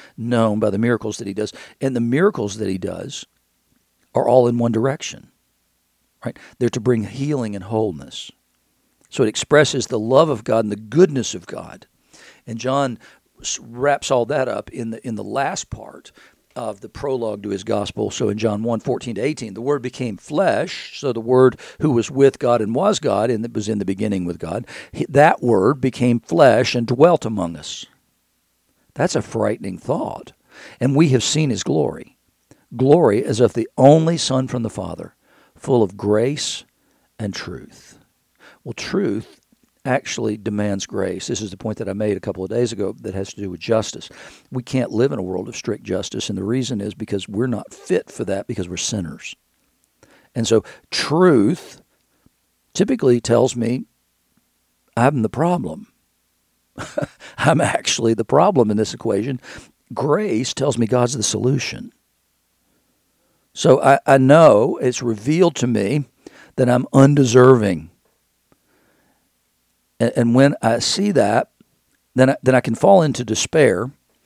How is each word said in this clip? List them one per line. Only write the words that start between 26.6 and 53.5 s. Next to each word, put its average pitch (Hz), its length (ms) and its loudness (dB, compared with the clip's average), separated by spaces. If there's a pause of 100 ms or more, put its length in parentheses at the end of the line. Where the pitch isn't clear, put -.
and 120 100 -2
dwelt 147 400 4
among 95 300 -4
us. - 320 -14 (1080)
That's 151 200 -2
a 131 80 -2
frightening 104 560 -4
thought. - 540 -8 (480)
"And 135 160 0
we 156 140 4
have 127 120 4
seen 151 280 -2
his 101 120 -4
glory, - 560 -4 (560)
glory 127 500 4
as 110 140 -2
of 117 140 4
the - 160 -4 (100)
only 160 380 6
Son 131 320 -2
from 120 160 -4
the 107 60 -4
Father, 85 440 -10 (400)
full 120 300 2
of 98 120 -6
grace 110 680 -2 (560)
and 104 120 -6
truth." - 680 -16 (640)
Well, 123 80 -12
truth 113 680 -6 (440)
actually 120 520 -4
demands 104 480 -4
grace. 95 440 -6
This 117 120 -4
is 104 100 -8
the 95 60 -16
point 110 220 -8
that 104 100 -8
I 98 60 -6
made 107 200 -2
a 92 60 -8
couple 92 240 -8
of 95 60 -8
days 117 220 -2
ago 101 280 -6
that 101 140 -10
has 95 180 -8
to - 80 -16
do 101 80 -8
with 90 120 -12
justice. - 500 -4 (400)
We 127 120 -6
can't 131 280 -4
live 127 220 0
in 131 60 -6
a 98 40 -6
world 92 260 -6
of - 80 -14
strict - 260 -8
justice, 104 460 -6
and 98 80 -6
the 95 80 -6
reason 120 380 -4
is 104 100 -6
because 101 340 -8
we're 107 200 -4
not 117 260 -6
fit - 380 -4
for - 160 -12
that 98 200 -6
because 98 220 -8
we're 90 80 -10
sinners. 85 580 -8 (1000)
And 113 120 -4
so 110 160 2 (280)
truth 151 920 2 (920)
typically 131 440 2
tells 117 380 2